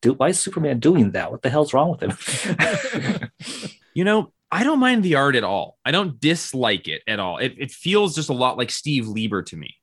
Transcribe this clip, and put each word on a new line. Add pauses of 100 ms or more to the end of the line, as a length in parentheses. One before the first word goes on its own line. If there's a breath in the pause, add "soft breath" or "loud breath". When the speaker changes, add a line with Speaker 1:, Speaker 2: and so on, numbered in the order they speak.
Speaker 1:
do-,
why
is
Superman
doing
that?
What
the
hell's
wrong
with
him?"
<laughs> (560 loud breath)
Speaker 2:
You
know, (180)
I
don't
mind
the
art
at
all.
I
don't
dislike
it
at
all.
It,
it
feels
just
a
lot
like
Steve
Lieber
to
me.